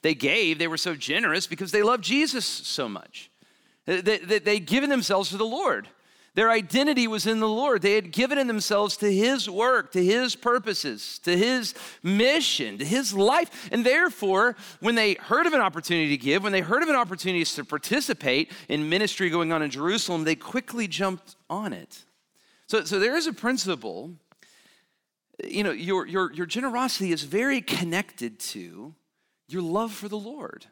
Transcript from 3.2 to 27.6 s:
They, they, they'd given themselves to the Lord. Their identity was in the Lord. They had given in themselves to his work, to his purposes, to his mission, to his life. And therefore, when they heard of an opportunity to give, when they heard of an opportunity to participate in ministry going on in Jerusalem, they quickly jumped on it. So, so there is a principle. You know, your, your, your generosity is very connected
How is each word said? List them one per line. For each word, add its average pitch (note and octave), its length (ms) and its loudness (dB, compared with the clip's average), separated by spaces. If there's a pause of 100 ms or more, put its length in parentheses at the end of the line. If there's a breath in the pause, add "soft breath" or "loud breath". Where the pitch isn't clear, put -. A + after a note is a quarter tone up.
They, F#3 320 0
they, F#3 220 0
they'd G#3 260 0
given C4+ 240 2
themselves G3 400 2
to F#3 80 -6
the G#3+ 80 0
Lord. A#3 440 -2 (440 soft breath)
Their A3+ 160 4
identity A#3+ 580 4
was G#3+ 200 -2
in A3 140 2
the A3 60 2
Lord. G#3+ 340 2
They G3+ 140 4
had F3+ 180 0
given C4 240 2
in C4+ 100 2
themselves G#3 500 0
to G#3 140 2
his G#3+ 380 2
work, A3+ 420 2
to F#3 120 2
his A#3 320 2
purposes, G3 920 -2
to F3 100 2
his A#3 380 2 (300 loud breath)
mission, G3+ 760 2
to C3+ 80 -6
his G#3+ 280 0
life. A#3+ 560 2
And A#3+ 160 0
therefore, B3 680 2 (240 loud breath)
when A#3 160 0
they G#3+ 200 4
heard D4 300 2
of E4+ 60 4
an D4 80 4
opportunity E3+ 500 0
to C#3+ 80 2
give, C#3 240 2
when G3+ 120 -2
they F#3+ 80 2
heard A3 220 2
of E4 60 0
an D4 60 4
opportunity F#3 480 0
to D3 220 -4
participate D3+ 840 0 (200 loud breath)
in D3+ 180 -2
ministry F#3+ 420 0
going E3 220 0
on D#3+ 100 0
in D3 80 -2
Jerusalem, E3 540 -2
they D#3 120 0
quickly A#3 520 -6
jumped F#3 480 -4 (140)
on F#3 240 -6
it. - 320 -16 (600 soft breath)
So, G#3 180 0
so F#3 120 -2
there A#3 200 2
is E4 100 0
a C4+ 60 -4
principle. E3 800 -4 (1300 soft breath)
You G3+ 220 -4
know, F3 60 0
your, E3+ 360 -2
your, F3 240 -2
your E3+ 140 -6
generosity A#3+ 680 -2
is D#3 120 -2
very A#3 360 0
connected E3+ 800 -6